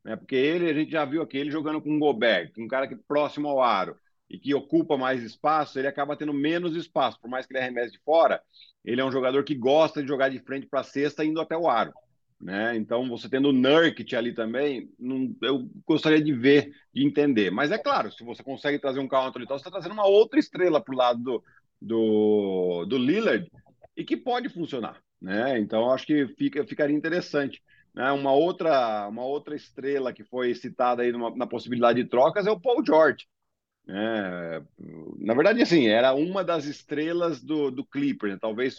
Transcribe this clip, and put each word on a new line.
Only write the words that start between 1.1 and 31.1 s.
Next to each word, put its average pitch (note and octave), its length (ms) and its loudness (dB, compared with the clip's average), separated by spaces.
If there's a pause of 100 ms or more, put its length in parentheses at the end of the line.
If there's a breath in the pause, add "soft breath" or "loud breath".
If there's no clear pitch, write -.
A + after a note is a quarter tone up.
aqui, D3+ 160 -6
ele D3 120 -4
jogando D#3 300 -4
com D3+ 160 -2
o - 20 0
Gobert, A2+ 600 2
um A2+ 100 -10
cara C3 180 -2
que - 80 -14
próximo D3 540 -4
ao C#3 140 2
aro, G2 340 2 (320)
e F#2+ 100 -16
que C#3 160 -2
ocupa D3+ 440 0
mais C3 240 -2
espaço, D3 560 -2
ele C3+ 100 -2
acaba C#3+ 260 -4
tendo D3+ 200 -6
menos D#3+ 420 -2
espaço, C#3+ 420 -2
por A2+ 120 -16
mais B2+ 160 -8
que C3+ 80 -16
ele C3 60 -2
arremesse A#2+ 320 -4
de - 120 -20
fora, D3 380 4 (420 soft breath)
ele A#2+ 160 -2
é C3+ 40 0
um C3 60 -2
jogador C3 340 0
que D3 100 -4
gosta C#3+ 480 2
de C3 60 -6
jogar C3+ 200 0
de C3 120 -6
frente C3 260 -10
pra C3+ 160 -4
cesta, C#3+ 420 -4
indo D#3 160 -2
até D#3+ 160 -6
o E3 120 0
aro, G#2+ 240 0 (480)
né? G#2 360 -4
Então, A#2+ 320 -2
você A#2 200 -10
tendo C3+ 220 2
o - 20 4
Nurkic C3 640 2
ali A#2 180 -2
também, A#2 640 -4
não, B2+ 440 -6
eu B2 280 -2 (160)
gostaria D#3 360 4
de D3+ 100 0
ver, C#3 400 4 (200 loud breath)
de C3 120 0
entender. C#3 460 2
Mas C3+ 200 -2
é G#3+ 80 0
claro, F#3+ 320 -2
se - 140 -20
você A#2 180 -14
consegue C#3+ 360 -4
trazer C3+ 200 -4
um C#3 80 -4
Karl C3 200 2
Anthony B2 200 -10
Towns, C3+ 140 -6
você - 60 -20
tá F3 60 -16
trazendo F3+ 200 -10
uma G#3+ 140 0
outra G#3 340 6
estrela E3 400 2
pro C3+ 160 -6
lado A#2+ 260 2
do, A#2+ 220 -4 (360 soft breath)
do, G#2 1080 2
do B2+ 120 -2
Lillard, C3 500 0 (480)
e E3 80 -8
que - 120 -4
pode B3 320 -4
funcionar, C3+ 540 -8 (180)
né? A2 380 -2
Então, A2+ 340 0
acho C3 140 -2
que D3 220 0
fica, C#3 380 -4
ficaria D3 300 -2
interessante, D3+ 640 -4 (300 soft breath)
né? B2+ 200 -2
Uma C#3 200 0
outra, C#3 760 2
uma A#2 160 -10
outra C#3+ 300 -8
estrela C3+ 560 -6
que G#2+ 140 -14
foi B2 300 -2
citada B2 480 -2
aí B2 100 2